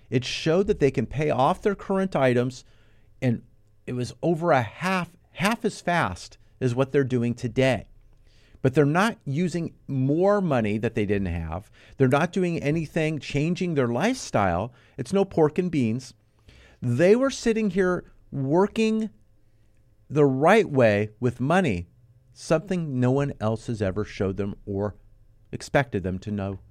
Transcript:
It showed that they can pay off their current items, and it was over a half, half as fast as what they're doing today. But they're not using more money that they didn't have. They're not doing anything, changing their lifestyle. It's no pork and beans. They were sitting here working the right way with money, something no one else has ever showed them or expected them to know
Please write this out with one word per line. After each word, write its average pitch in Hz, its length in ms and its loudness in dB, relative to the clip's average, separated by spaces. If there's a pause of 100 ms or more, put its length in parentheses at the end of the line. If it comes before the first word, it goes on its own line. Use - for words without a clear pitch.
It 127 160 0
showed 185 420 0
that 214 120 0
they 135 120 4
can 117 140 -2
pay 143 240 -4
off 135 320 2
their - 120 0
current 190 400 -4
items, 127 520 0 (560)
and 120 220 0 (440)
it 123 60 -6
was 123 280 -6
over 165 300 2
a 135 100 4
half, 180 500 -4 (200)
half 220 320 -2
as 208 160 -4
fast 147 580 -2 (220)
as 123 160 0
what 135 160 0
they're 143 140 2
doing 120 280 0
today. 123 540 0 (720)
But 131 120 2
they're 151 120 4
not 180 380 2
using 165 520 -4 (120)
more 160 540 2
money 117 380 0
that 113 160 -2
they 110 100 0
didn't 98 220 0
have. 85 440 -6 (260)
They're 131 100 4
not 143 260 2
doing 175 280 -2
anything, 156 580 -2
changing 170 560 -2
their 127 120 2
lifestyle. 117 840 0 (240)
It's 131 160 -8
no 196 100 4
pork 165 340 0
and 180 140 -2
beans. 127 420 -2 (680)
They 139 340 4
were 262 160 2
sitting 220 380 0
here 180 420 -2 (200)
working 208 800 0 (960)
the 147 180 4
right 156 440 4
way 107 400 4 (100)
with 123 200 -4
money, 135 480 0 (440)
something 160 680 -2
no 123 100 4
one 139 300 0
else 110 260 -4
has 110 160 -4
ever 101 240 -2
showed 95 320 -4
them 101 180 -6 (100)
or 101 300 -4 (560)
expected 131 520 -2
them 92 160 -4
to 107 100 -12
know 98 300 -6 (120)